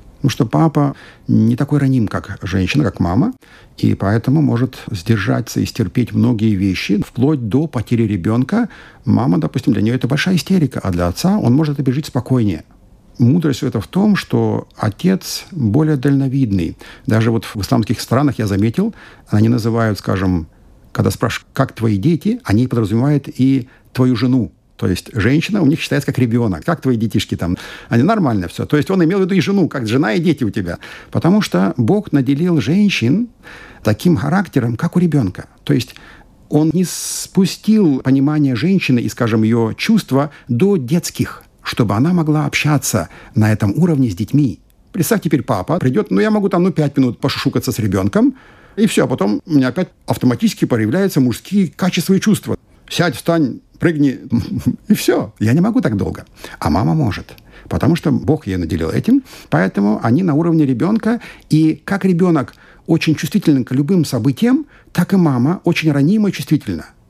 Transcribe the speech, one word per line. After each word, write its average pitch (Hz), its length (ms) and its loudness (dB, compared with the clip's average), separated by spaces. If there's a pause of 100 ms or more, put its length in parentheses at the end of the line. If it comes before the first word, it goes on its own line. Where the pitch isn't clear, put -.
(160)
Потому 135 140 0
что - 160 -2
папа 147 480 0 (320)
не 113 300 2
такой 143 240 -2
раним, 131 260 2
как 95 360 -8
женщина, 95 420 0
как - 160 -4
мама, 92 320 0 (460)
и 107 160 2
поэтому 117 480 0
может 123 340 0 (140)
сдержаться 117 680 -2
и 107 60 0
стерпеть 110 480 -2
многие 110 420 2
вещи, 98 500 0
вплоть 127 440 -2
до 139 180 0
потери 120 380 -2
ребёнка. 110 640 0 (360)
Мама, 123 340 2
допустим, 143 340 -2
для 101 100 0
неё 110 120 0
это 127 120 -2
большая 151 300 0
истерика, 175 440 0
а 95 100 -4
для 87 180 0
отца 185 300 0
он 120 160 2
может 147 200 0
это 143 100 -4
пережить 131 220 -2
спокойнее. 117 560 -2 (560)
Мудрость 147 460 2
это 117 160 -2
в 95 80 -10
том, 202 280 2
что 113 600 -2
отец - 720 -2
более 151 460 0
дальновидный. 131 800 0 (300)
Даже 110 240 2
вот 113 160 -2
в - 140 -6
исламских 110 400 -2
странах 135 380 0
я 113 80 -2
заметил, 113 480 0 (340)
они 110 200 4
называют, 113 500 0
скажем, 92 480 -2 (460)
когда - 180 0
спрашивают: - 420 -6
"Как 131 200 -2
твои 110 240 0
дети?", 175 480 0
они 117 240 0
подразумевают 120 600 0
и 131 400 0 (240)
твою 127 220 2
жену. 123 380 0 (240)
То 113 100 -4
есть 90 260 -2
женщина 151 500 0
у 147 40 2
них 143 140 2
считается 143 260 -4
как 151 120 -4
ребёнок. 113 460 0
"Как 170 160 -2
твои 131 160 0
детишки 107 400 -2
там?" 87 200 -4 (320)
Они: 117 160 2
"Нормально 143 420 0
всё". - 200 -8
То 147 100 0
есть 147 120 0
он 190 140 2
имел 175 160 2
в 190 40 2
виду 185 120 0
и 190 60 4
жену, 190 280 0
как 127 200 -6
жена 143 240 0
и 196 80 0
дети 151 240 0
у 104 60 -2
тебя. 87 280 -6 (320)
Потому 180 320 2
что 185 340 0
Бог 160 360 0
наделил 143 480 0
женщин 190 680 0 (540)
таким 143 340 2
характером, 120 600 -2
как - 180 -4
у 180 60 2
ребёнка. 147 480 -2 (160)
То 143 100 0
есть - 220 -4 (520)
он 156 240 2
не 175 120 0
спустил - 1160 0
понимание 139 540 2
женщины 135 460 2
и, 113 80 -4
скажем, 110 340 0
её 113 300 2
чувства 143 580 0 (160)
до 185 300 2
детских, - 640 -4 (200)
чтобы 104 320 0
она 139 180 2
могла 151 340 0
общаться 135 600 -2 (260)
на 107 180 2
этом 104 240 0
уровне 151 340 2
с 87 60 -8
детьми. 127 420 0 (340)
Представь, 202 280 0
теперь 147 220 0
папа 117 360 -2
придёт, 139 320 0
ну, 190 100 2
я 214 100 2
могу 208 180 2
там, 175 140 2
ну, 185 100 2
пять 147 240 0
минут 127 240 0
пошушукаться 131 520 -2
с - 60 -4
ребёнком, 104 560 2 (420)
и 220 100 4
всё, - 180 2
а - 20 2
потом 190 380 -2
у 175 80 -6
меня 131 160 4
опять 175 200 -2 (180)
автоматически - 600 0
появляются 135 540 0
мужские 143 480 0
качества 185 460 -2
и 190 60 2
чувства. 156 360 0 (320)
"Сядь, - 280 -2
встань, 165 440 -2 (180)
прыгни", 147 400 0 (340)
<laughs> - 360 -4
и 214 60 4
всё. - 460 0
Я 110 120 2
не 156 80 4
могу 220 200 2
так 110 160 -2
долго. - 280 -6 (340)
А - 120 -2
мама 139 240 2
может, 135 400 -2 (340)
потому - 280 2
что 156 160 -2
Бог - 340 -2
её 95 120 -4
наделил 80 300 -4
этим, 220 340 2 (280)
поэтому 185 520 0
они 123 200 2
на 170 120 0
уровне 165 300 2
ребёнка, 196 560 0 (300)
и 156 340 2
как 190 200 -4
ребёнок 170 500 0 (320)
очень 160 280 0
чувствителен 143 500 0
к - 100 -4
любым 147 320 2
событиям, 208 580 0 (280)
так - 200 0
и 196 40 4
мама 151 480 2
очень - 280 0
ранима 190 360 2
и 175 40 -2
чувствительна, 104 540 -4 (240)